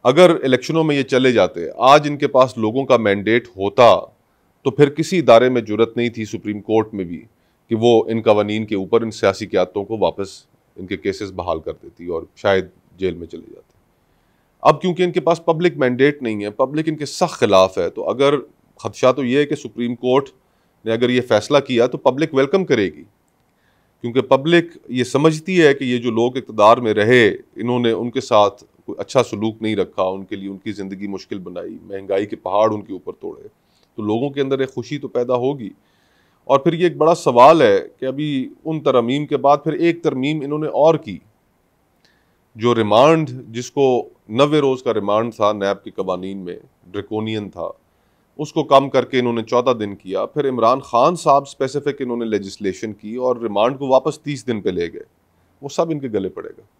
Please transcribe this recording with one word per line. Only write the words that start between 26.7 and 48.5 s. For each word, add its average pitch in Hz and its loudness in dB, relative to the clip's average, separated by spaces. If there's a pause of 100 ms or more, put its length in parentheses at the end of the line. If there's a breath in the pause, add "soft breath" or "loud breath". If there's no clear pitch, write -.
में 113 0
रहे, 107 4
इन्होंने 120 -4
उनके 117 -4
साथ 104 4 (360)
कोई - -12
अच्छा 123 0
सलूक 110 -6
नहीं 110 -4
रखा, 95 -4
उनके 95 -6
लिए 98 -12
उनकी 98 -12
ज़िंदगी 98 -12
मुश्किल 98 -12
बनाई, 90 -14 (120)
महंगाई 98 -4
के 104 -12
पहाड़ 104 0
उनके 101 -10
ऊपर 90 -12
तोड़े, - -16 (480)
तो 110 -10
लोगों 113 -2
के 139 -8
अंदर 135 -2
एक 135 -2
खुशी 135 -10
तो 131 -12
पैदा 123 -2
होगी। 123 -4 (760)
और 135 4
फिर 165 0
ये 170 0
एक 147 -2
बड़ा 156 2
सवाल 143 6
है 101 4
कि - -8
अभी 135 -6 (160)
उन 156 -6
तरमीम 131 0
के 147 -4
बाद 139 4
फिर 156 -6
एक 170 -2
तरमीम 143 -4
इन्होंने 151 -6
और 151 2
की, 95 -12 (1300)
जो 113 0
रिमांड, 123 2
जिसको 123 -2 (180)
नब्बे 147 2
रोज़ 131 -2
का 127 0
रिमांड 107 -2
था 107 0
नैब 98 -2
के 98 -20
कवानीन 92 -8
में, 87 -14 (320)
ड्रैकोनियन 107 -8
था, 87 -12 (600)
उसको 151 -6